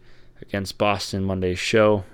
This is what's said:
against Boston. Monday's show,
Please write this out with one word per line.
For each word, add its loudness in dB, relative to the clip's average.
against -6
Boston. -2
Monday's -2
show, 4